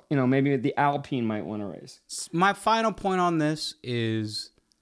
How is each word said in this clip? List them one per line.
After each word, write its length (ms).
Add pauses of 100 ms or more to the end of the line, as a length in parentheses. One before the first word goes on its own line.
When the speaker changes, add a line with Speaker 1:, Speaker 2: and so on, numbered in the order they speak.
Speaker 1:
you 80
know, 100
maybe 300
the 200
Alpine 480
might 200
win 160
a 60
race. 340 (100)
Speaker 2:
S-, 220
my 180
final 400
point 300
on 160
this 440
is, 680 (320)